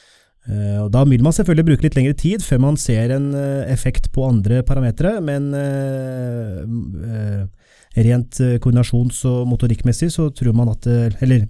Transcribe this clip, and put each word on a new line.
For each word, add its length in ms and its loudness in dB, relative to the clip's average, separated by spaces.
Eh, 340 -4
og 80 -4
da 140 4
vil 180 4
man 80 4
selvfølgelig 340 2
bruke 180 2
litt 120 0
lengre 240 2
tid 240 -2
før 160 0
man 160 2
ser 400 0
en, 180 -2
eh, 380 -4
effekt 400 0
på 160 0
andre 340 2
parametere, 600 0
men, 300 -2
eh, 1080 -6
eh, 380 -4
rent, 380 0
eh, 180 2
koordinasjons- 640 2
og 220 0
motorikkmessig 640 0
så 240 0
tror 180 0
man 160 2
at, 180 -6
eh, 220 2
eller 280 2